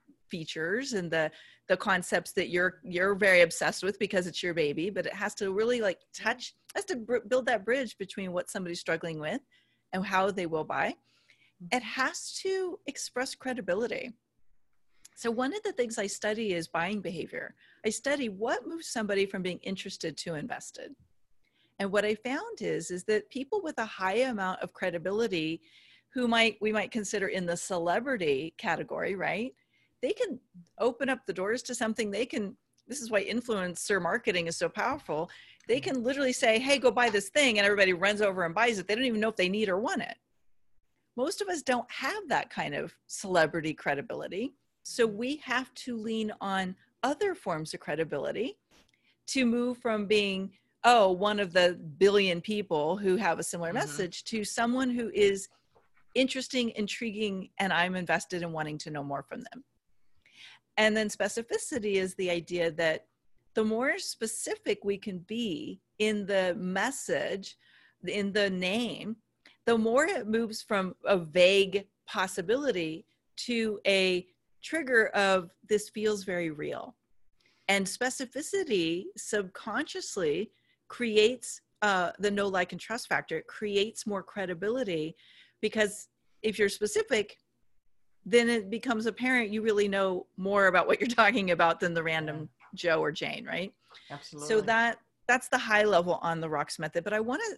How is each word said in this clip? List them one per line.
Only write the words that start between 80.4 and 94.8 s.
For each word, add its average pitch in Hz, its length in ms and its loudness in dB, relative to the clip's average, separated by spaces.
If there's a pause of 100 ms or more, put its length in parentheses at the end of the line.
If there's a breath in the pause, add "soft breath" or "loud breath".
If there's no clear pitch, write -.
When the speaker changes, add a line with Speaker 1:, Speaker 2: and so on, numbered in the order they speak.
Speaker 1:
creates, 226 760 2 (220)
uh, 185 360 4
the 202 120 0
know, 202 180 0
like, 185 240 0
and 175 80 -8
trust - 280 -8
factor. 156 300 -2
It - 80 -10
creates 208 600 -2
more 196 160 -4
credibility 185 920 -4 (440 soft breath)
because 214 480 0 (340)
if 220 160 0
you're 202 100 4
specific, 214 680 0 (880)
then 233 240 6
it 214 220 0
becomes 226 360 -2
apparent 240 440 0
you 214 120 -2
really 208 260 4
know 190 380 0 (100)
more 196 300 4
about 175 200 6
what - 140 4
you're 269 80 0
<laughs> 233 160 6
talking 202 260 4
about 170 300 4
than 175 140 0
the 165 80 0
random 156 480 -4
Speaker 2:
Yeah. - 240 -20
Speaker 1:
Joe 165 280 2
or 151 100 0
Jane, 151 340 -6
right? 170 260 -6 (380 loud breath)
Speaker 2:
Absolutely. 147 380 -12
Speaker 1:
So 220 140 2
that, 226 360 2 (280)